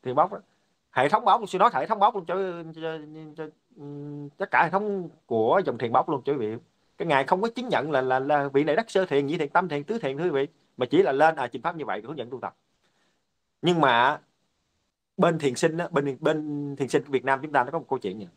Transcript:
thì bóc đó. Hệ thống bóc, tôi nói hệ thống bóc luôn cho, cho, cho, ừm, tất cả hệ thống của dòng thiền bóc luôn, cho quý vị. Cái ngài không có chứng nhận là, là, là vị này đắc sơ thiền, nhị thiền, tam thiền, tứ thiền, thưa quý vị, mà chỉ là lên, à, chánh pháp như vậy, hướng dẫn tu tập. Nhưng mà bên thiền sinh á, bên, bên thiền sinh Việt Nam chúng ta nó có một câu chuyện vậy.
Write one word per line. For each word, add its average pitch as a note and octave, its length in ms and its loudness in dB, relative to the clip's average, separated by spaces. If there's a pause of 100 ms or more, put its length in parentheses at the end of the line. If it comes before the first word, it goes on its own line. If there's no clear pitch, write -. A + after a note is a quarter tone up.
thì B2+ 100 -6
bóc E3 200 2
đó. - 60 -12 (520)
Hệ C3+ 180 2
thống A#3 160 2
bóc, G#3+ 160 4 (100)
tôi F3+ 80 -2
nói A3 140 8
hệ D3+ 140 -2
thống G#3+ 120 -2
bóc G#3+ 160 4
luôn F3+ 100 -6
cho, F3 100 -4 (400)
cho, D#3+ 220 -8 (400)
cho, D#3+ 60 -10 (340)
ừm, C#3+ 520 -12
tất - 220 -8
cả B2+ 120 6
hệ D#3+ 60 2
thống G3 400 -2 (160)
của A#2+ 400 2
dòng B2 120 -4
thiền A#2 140 -4
bóc C3+ 180 2
luôn, C#3 160 -2
cho C#3 80 0
quý D3+ 40 -2
vị. A2 180 -4 (420)
Cái E3+ 100 -6
ngài C#3 160 4
không F#3 180 0
có A#3 140 -2
chứng B3 140 -8
nhận C#3+ 220 0
là, C3 100 2
là, C3 180 2
là C#3+ 280 0
vị C#3 160 2
này D3+ 120 2
đắc A3+ 160 -2
sơ F#3+ 140 2
thiền, C#3+ 220 0
nhị D#3+ 100 -2
thiền, D#3 120 -2
tam F3 200 0
thiền, D3 140 -4
tứ A3 160 -4
thiền, C3+ 180 -4
thưa D#3+ 60 -4
quý F3+ 60 0
vị, C#3 180 0 (300)
mà B2 80 0
chỉ D#3 160 2
là E3+ 100 4
lên, D3+ 240 4
à, C3 120 -4
chánh C3 140 -10
pháp E3+ 140 -6
như D3 100 -8
vậy, G#2+ 200 -6
hướng D3+ 120 -12
dẫn A#2 120 -10
tu - 100 -10
tập. G2 160 -10 (1040)
Nhưng E3+ 200 2
mà C3 380 4 (960)
bên E3+ 220 2
thiền C3 160 -2
sinh D#3+ 220 0
á, F3 140 -4
bên, C#3+ 280 0
bên D3 560 -2
thiền C3+ 120 -4
sinh B2+ 160 0
Việt B2+ 220 -2
Nam C3+ 160 2
chúng D3+ 100 -10
ta C3+ 120 2
nó C3+ 80 -4
có E3 80 -4
một B2+ 100 -10
câu C3 100 -4
chuyện G2 180 -6
vậy. G2 200 -14